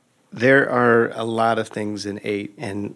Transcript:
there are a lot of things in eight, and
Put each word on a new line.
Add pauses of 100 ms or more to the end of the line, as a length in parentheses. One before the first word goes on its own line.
(320)
there
are
a
lot
of
things
in
eight,
and